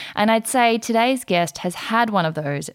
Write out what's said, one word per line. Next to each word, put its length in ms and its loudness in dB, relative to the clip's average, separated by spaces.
And 140 2
I'd 180 2
say 300 2
today's 480 0
guest 340 0
has 160 -4
had 360 0
one 140 2
of 100 -2
those 400 -4